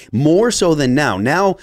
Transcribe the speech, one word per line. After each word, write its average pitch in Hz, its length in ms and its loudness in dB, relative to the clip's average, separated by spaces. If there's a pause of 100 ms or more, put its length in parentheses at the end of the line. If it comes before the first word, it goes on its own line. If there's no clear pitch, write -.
(120)
more 165 380 2
so 180 240 0
than 135 220 0
now. 131 200 0
Now, 170 460 -2